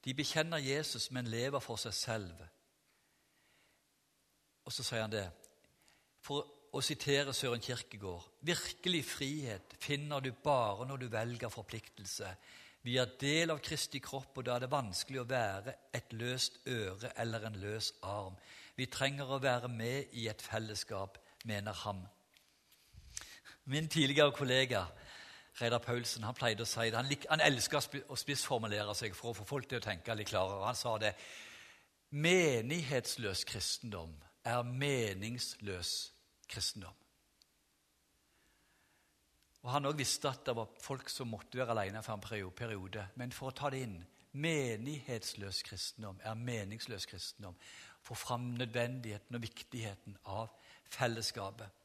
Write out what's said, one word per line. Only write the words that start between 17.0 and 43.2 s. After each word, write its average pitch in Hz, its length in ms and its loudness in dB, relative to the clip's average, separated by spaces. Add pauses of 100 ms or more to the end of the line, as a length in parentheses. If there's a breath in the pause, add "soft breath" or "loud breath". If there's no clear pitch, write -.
eller 113 300 0
en 104 100 -6
løs 107 300 -2 (180)
arm. 98 300 -4 (400 loud breath)
Vi 127 100 0
trenger 139 400 2
å 135 160 2
være 123 240 4
med 120 480 -2
i 110 160 0
et - 100 -10
fellesskap», 107 760 -4 (260 loud breath)
mener 104 380 -2
han. 95 240 -2 (1600 loud breath)
Min 151 260 0
tidligere 143 400 8
kollega, 127 540 4 (760 loud breath)
Reidar 120 240 4
Paulsen, 120 400 0
han 117 160 -4
pleide 113 240 2
å 107 60 0
si 113 180 2
det. 110 80 2
Han 131 160 2
lik-, - 180 0
han 156 140 6
elsket 147 340 6
å 139 60 4
spi-, 139 240 -6
å 131 80 -8
spissformulere 107 800 0
seg 104 240 -4
for 117 140 -4
å - 80 -4
få - 20 -8
folk 131 240 -4
til 120 140 -2
å - 20 -8
tenke 107 320 -2
litt 104 160 -4
klarere. 95 340 2
Han 120 140 0
sa 113 240 2
det, 104 80 4 (1040 loud breath)
«Menighetsløs 143 1300 4
kristendom 90 720 -4 (320)
er 120 160 2
meningsløs 113 1300 0 (600)
kristendom.» 92 440 -4 (2750 soft breath)
Og 123 100 -6
han 139 140 4
også 151 120 4
visste 135 340 2
at 127 160 -8
det 120 100 2
var 110 140 -4 (100)
folk 131 320 -6
som 123 160 -4
måtte 110 300 -6
være 117 160 4
alene 104 280 0
for 110 140 -2
en 95 60 -10
perio-, 101 340 -4
periode. 104 480 -4 (160)